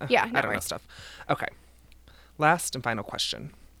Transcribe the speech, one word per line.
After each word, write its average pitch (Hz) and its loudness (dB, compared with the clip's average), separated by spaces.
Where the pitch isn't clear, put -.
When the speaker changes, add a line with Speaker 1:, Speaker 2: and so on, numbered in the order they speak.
Speaker 1:
Uh, 147 -6
Speaker 2:
Yeah, 240 6
Speaker 1:
I - 0
Speaker 2:
net 139 2
Speaker 1:
don't 110 0
know 104 0
Speaker 2:
worth. - -4
Speaker 1:
stuff. - -6
Okay. - 0
Last 160 4
and 127 -4
final 113 0
question. - -6